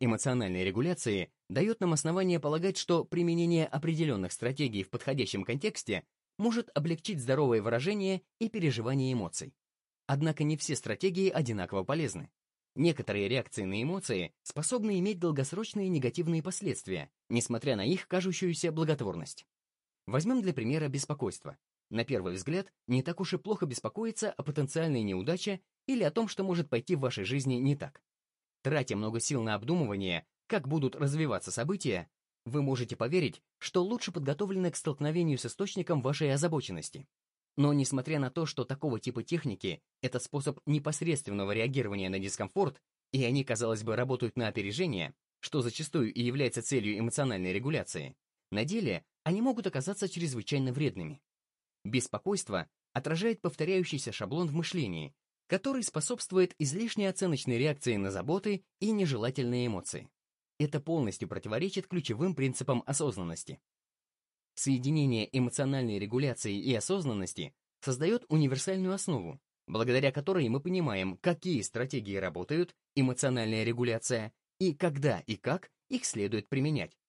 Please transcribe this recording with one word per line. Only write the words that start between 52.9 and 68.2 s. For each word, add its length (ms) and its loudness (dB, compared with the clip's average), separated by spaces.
отражает 480 0
повторяющийся 720 0
шаблон 360 -2
в 60 -2
мышлении, 600 -2
который 340 0
способствует 760 0
излишней 500 0
оценочной 500 0
реакции 380 2
на 140 0
заботы 520 0
и 100 2
нежелательные 760 2
эмоции. 420 -4
Это 180 0
полностью 480 0
противоречит 600 -2
ключевым 480 -2
принципам 520 0
осознанности. 720 -4
Соединение 800 2
эмоциональной 640 0
регуляции 560 -2
и 200 0
осознанности 800 -2
создаёт 480 0